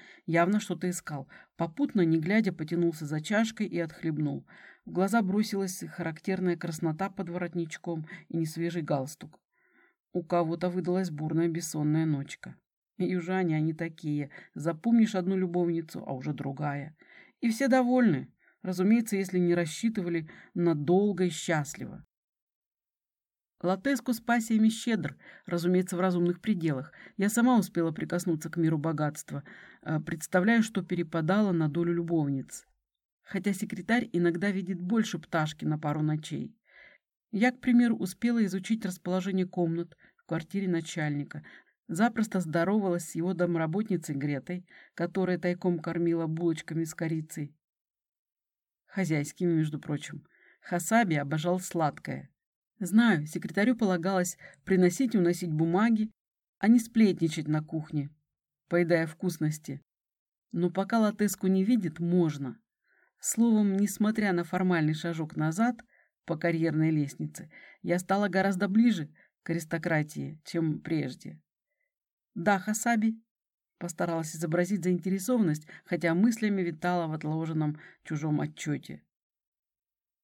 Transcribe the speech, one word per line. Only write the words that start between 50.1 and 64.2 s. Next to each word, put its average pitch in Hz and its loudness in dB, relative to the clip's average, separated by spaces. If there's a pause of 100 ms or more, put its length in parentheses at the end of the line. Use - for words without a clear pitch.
Хасаби 180 0
обожал 156 -2
сладкое. 147 -4 (500)
Знаю, 185 4
секретарю 208 0
полагалось 185 0 (260)
приносить 190 4
и - 4
уносить 175 2
бумаги, 208 2 (480)
а 202 4
не 240 8
сплетничать 165 2
на 156 2
кухне, 156 -4 (600)
поедая 170 4
вкусности. 156 -4 (720)
Но 175 0
пока 190 0
Латеску 208 0
не 190 4
видит, 190 0
можно. 160 0 (640)
Словом, 214 4
несмотря 208 0